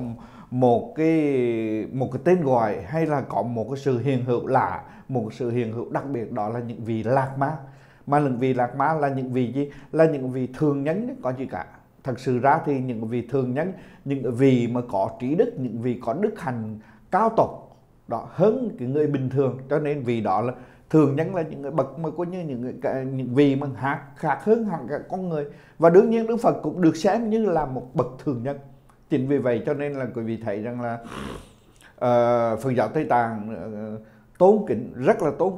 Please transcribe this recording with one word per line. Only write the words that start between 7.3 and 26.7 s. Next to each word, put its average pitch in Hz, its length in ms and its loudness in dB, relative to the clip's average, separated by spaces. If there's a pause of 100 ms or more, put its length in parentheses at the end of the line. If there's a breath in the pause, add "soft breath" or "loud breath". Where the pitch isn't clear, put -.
Ma. 143 200 -2 (500 loud breath)
Mà 143 120 4
những 135 180 2
vị 131 160 2
Lạc 123 220 0
Ma 139 180 2
là 143 160 0
những 131 220 -4
vị 120 220 0
gì? 143 180 -2 (200 loud breath)
Là 160 140 6
những 135 260 0
vị 127 160 -2 (100)
thường 143 260 2
nhân, 214 400 -2
có 131 140 -2
gì 135 80 -6
cả. 92 200 -8 (380)
Thật 127 160 -4
sự 123 200 0
ra 139 260 4
thì 143 140 0
những 117 280 -4
vị 117 220 -4
thường 131 240 0
nhân, 170 200 -2 (320 loud breath)
những 131 280 -2
vị 123 380 6
mà 123 180 -2
có 101 300 0
trí 131 160 -2
đức, 233 220 2
những 120 240 -6
vị 120 240 -2
có 117 80 0
đức 208 260 -2
hạnh 110 400 -8 (320 loud breath)
cao 208 260 2
tột 127 120 4 (580)
đó, 113 240 -6
hơn 220 480 2
cái 123 80 -6
người 147 200 2
bình 131 220 -2
thường. 135 300 0 (100)
Cho 147 100 0
nên 147 240 -2
vị 117 180 0
đó 104 200 0
là 123 120 -2 (360 loud breath)
thường 143 260 6
nhân, 170 200 -2
là 170 60 0
những 147 200 -8
người 139 100 -6
bậc 147 280 -2
mà 160 180 -4
coi 175 100 -4
như 180 120 -8
những 139 220 -6
người, 123 200 -6
cả, 131 220 -2
những 131 320 -4
vị 139 200 6
mà 143 200 -4
khác, 139 260 -4 (140)
khác 143 280 -2
hơn 226 220 4
hẳn 160 240 -6
cả 147 60 -4 (140)
con 185 200 -6
người. 151 160 -2 (340 loud breath)
Và 165 100 8
đương 208 200 10
nhiên 226 180 2
Đức 233 100 0
Phật 226 260 2
cũng 156 180 -4